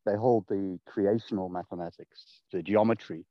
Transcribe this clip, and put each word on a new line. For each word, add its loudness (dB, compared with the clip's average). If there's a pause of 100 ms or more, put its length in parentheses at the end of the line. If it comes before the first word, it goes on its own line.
they 2
hold 4
the -2
creational 0
mathematics, -12 (100)
the -4
geometry, 2